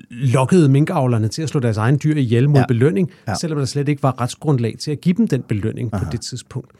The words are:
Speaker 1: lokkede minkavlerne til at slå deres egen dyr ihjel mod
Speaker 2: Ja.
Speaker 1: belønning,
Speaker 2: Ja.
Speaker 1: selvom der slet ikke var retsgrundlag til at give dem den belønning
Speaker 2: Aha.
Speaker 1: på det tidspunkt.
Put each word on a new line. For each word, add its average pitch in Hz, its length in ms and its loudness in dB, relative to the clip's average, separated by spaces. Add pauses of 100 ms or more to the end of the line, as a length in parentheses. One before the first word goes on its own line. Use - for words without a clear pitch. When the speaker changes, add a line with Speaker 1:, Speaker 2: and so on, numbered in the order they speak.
Speaker 1:
lokkede 135 600 2
minkavlerne 135 580 2
til 131 140 -6
at 151 80 -4
slå 156 100 -2
deres 117 180 0
egen 131 260 2
dyr 151 120 0
ihjel 127 340 2
mod 143 100 6
Speaker 2:
Ja. 127 80 4
Speaker 1:
belønning, 147 420 2 (180)
Speaker 2:
Ja. 107 80 -4
Speaker 1:
selvom 151 240 -6
der 135 60 -2
slet 143 240 -4
ikke 147 140 -2
var 131 180 -2
retsgrundlag 123 580 -2
til - 120 -8
at 135 100 -8
give 180 140 2
dem 220 120 2
den 127 160 -2
belønning 110 500 -4
Speaker 2:
Aha. 95 120 -2
Speaker 1:
på 78 60 -6
det 117 100 -6
tidspunkt. - 580 -14